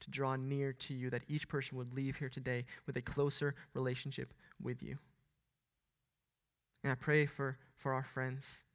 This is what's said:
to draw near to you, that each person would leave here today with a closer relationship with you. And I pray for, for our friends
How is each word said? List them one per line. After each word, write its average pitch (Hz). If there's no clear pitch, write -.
to -
draw 135
near 135
to 131
you, 127
that 120
each 147
person 135
would 123
leave 135
here 135
today 127
with 131
a 123
closer 143
relationship 127
with 123
you. 143
And 135
I -
pray 147
for, 139
for 135
our 131
friends 131